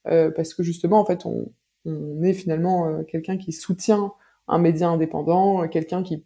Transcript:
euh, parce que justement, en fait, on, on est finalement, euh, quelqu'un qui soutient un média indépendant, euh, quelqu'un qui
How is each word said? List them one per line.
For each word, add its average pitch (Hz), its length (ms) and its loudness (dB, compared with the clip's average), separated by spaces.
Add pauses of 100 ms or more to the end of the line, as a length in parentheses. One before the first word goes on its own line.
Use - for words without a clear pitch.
euh, 160 240 4
parce 160 220 -4
que 180 100 -2
justement, 170 360 2
en 208 60 4
fait, 180 200 -2
on, - 260 -6 (340)
on 151 380 -6
est 185 100 4
finalement, 180 540 0
euh, 160 160 -4
quelqu'un 165 340 -6
qui 185 160 -8
soutient 202 600 0 (360)
un 156 100 4
média 170 300 4
indépendant, 170 720 2
euh, 165 40 -2
quelqu'un 165 360 -4
qui 160 220 -8